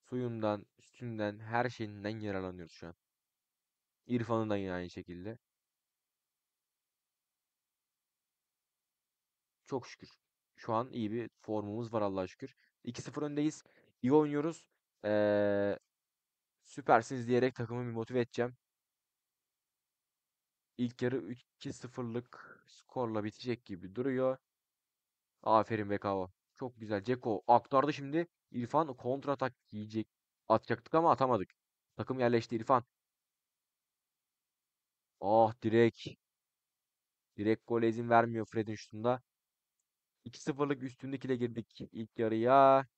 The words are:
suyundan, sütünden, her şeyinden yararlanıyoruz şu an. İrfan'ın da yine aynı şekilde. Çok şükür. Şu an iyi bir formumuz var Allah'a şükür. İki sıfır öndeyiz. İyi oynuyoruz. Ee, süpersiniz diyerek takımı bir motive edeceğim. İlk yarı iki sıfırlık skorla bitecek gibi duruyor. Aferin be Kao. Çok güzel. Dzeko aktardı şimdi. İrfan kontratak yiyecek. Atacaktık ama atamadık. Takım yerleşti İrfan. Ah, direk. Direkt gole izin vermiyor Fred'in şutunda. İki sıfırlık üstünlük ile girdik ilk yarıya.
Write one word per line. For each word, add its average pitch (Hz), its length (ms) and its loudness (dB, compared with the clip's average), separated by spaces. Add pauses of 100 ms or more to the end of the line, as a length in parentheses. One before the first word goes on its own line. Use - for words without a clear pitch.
suyundan, 113 580 -2 (140)
sütünden, 107 580 -8
her 117 320 -2
şeyinden 104 500 -8
yararlanıyoruz 92 520 -6
şu - 160 -18
an. 85 60 -14 (1120)
İrfan'ın 113 440 0
da 104 60 0
yine 95 160 -4
aynı 90 180 -6
şekilde. 92 480 -14 (4000)
Çok 131 220 -6
şükür. - 220 -20 (460)
Şu - 180 -8
an 127 180 -2
iyi 107 200 -4
bir 117 180 -6 (100)
formumuz 107 520 -6
var 110 100 0
Allah'a 95 240 -2
şükür. - 280 -16 (300)
İki 123 180 -10
sıfır 143 200 -8
öndeyiz. 147 420 -2 (380)
İyi 127 100 4
oynuyoruz. 151 560 2 (360)
Ee, 104 760 2 (880)
süpersiniz 120 640 0
diyerek 123 260 4
takımı 120 320 -6
bir 117 60 -8
motive 117 280 -2
edeceğim. 120 360 -2 (2250)
İlk 120 240 -4
yarı 123 300 -4
iki - 400 -16
sıfırlık 123 960 -10
skorla 110 580 -6
bitecek 117 400 -8
gibi 92 300 -14
duruyor. 131 440 0 (1040)
Aferin 107 480 2
be 101 80 0
Kao. 95 320 -2 (260)
Çok 123 240 -12
güzel. 104 240 -4
Dzeko 123 420 -2
aktardı 131 460 6
şimdi. 143 340 -4 (240)
İrfan 127 460 -2
kontratak 135 580 -2 (180)
yiyecek. 107 360 -6 (400)
Atacaktık - 460 2
ama 165 180 6
atamadık. 120 380 2 (460)
Takım 127 240 -4
yerleşti 120 360 2
İrfan. 120 280 2 (2250)
Ah, 110 320 2 (100)
direk. 113 560 2 (1160)
Direkt 107 300 0
gole 117 220 0
izin 117 220 -2
vermiyor 117 360 2
Fred'in 110 280 -4
şutunda. 120 480 -4 (1040)
İki - 180 -16
sıfırlık 143 400 -2
üstünlük 131 420 -10
ile 131 120 -2
girdik 117 440 -6 (120)
ilk - 260 -10
yarıya. 127 680 6 (120)